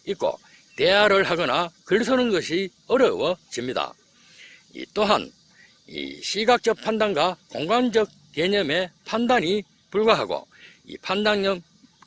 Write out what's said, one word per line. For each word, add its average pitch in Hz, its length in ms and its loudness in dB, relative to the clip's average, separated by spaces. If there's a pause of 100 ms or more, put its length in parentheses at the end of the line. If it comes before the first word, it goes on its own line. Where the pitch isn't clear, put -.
있고 107 340 -4 (360)
대화를 196 480 4
하거나 165 460 0 (140)
글 226 200 0
쓰는 247 280 2
것이 175 380 -2 (180)
어려워집니다. 123 1040 0 (800)
이 64 200 -12
또한 190 380 0 (560)
이 - 340 -10
시각적 220 600 0
판단과 196 540 0 (140)
공간적 214 580 0 (260)
개념의 175 560 0 (160)
판단이 220 580 0 (280)
불가하고 147 560 0 (380)
이 - 120 -16
판단력 196 640 -2 (460)